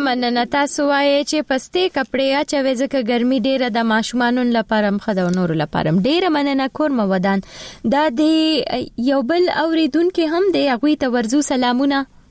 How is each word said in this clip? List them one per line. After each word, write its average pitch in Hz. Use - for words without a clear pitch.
مننه. 240
تاسو 285
وایئ 285
چې 302
پستې 359
کپړې 269
اچوئ، 269
ځکه 277
ګرمي 247
ډېره 262
ده، 233
ماشومانو 240
لپاره 214
هم 202
ښه 208
ده 185
او 175
نورو 170
لپاره 156
هم. 185
ډېره 339
مننه. 277
کور 302
مو 208
ودان. 196
دا 294
د -
یو 277
بل 359
اوریدونکي 320
هم 381
دی، 277
هغوی 269
ته 262
ورځو. 240
سلامونه 269